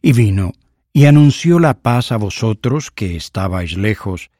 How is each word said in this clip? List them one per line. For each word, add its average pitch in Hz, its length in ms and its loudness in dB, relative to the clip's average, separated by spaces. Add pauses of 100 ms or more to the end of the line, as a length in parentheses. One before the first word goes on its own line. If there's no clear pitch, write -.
Y 170 120 2
vino, 98 400 0 (420)
y 143 100 4
anunció 147 540 4
la 156 160 2
paz 120 360 -2
a 120 60 -2
vosotros 113 760 -4
que 90 260 -8
estabais 90 600 -8
lejos 98 640 -6